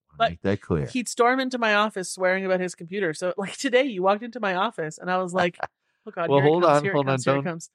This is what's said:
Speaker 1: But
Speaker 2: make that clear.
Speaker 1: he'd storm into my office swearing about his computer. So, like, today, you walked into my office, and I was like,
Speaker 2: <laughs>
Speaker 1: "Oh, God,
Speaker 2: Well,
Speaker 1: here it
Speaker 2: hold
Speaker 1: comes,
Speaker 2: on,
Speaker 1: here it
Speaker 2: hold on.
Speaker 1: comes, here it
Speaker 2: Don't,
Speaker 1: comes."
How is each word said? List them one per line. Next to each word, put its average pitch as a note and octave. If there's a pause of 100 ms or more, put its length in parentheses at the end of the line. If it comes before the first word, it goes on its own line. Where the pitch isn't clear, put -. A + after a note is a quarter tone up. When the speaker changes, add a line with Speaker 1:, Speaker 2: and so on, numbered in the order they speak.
(180)
Speaker 1:
But -
Speaker 2:
make E2+
that G2
clear. D2+
Speaker 1:
he'd A#3+
storm B3
into B3+
my A3
office G#3
swearing F#3
about F#3
his F3+
computer. F3
So, F3+
like, G3
today, B3+
you G#3
walked G3+
into A#3+
my G3
office, F3+
and F3+
I F#3
was F3+
like, F3+
Speaker 2:
<laughs> -
Speaker 1:
"Oh, A3
God, E3+
Speaker 2:
Well, C#3
Speaker 1:
here C#3+
it D3+
Speaker 2:
hold F3
Speaker 1:
comes, D3+
Speaker 2:
on, D3
Speaker 1:
here G3
it -
Speaker 2:
hold C#3+
on. C3+
Speaker 1:
comes, C3
here C3+
it -
Speaker 2:
Don't, C#3
Speaker 1:
comes." E3+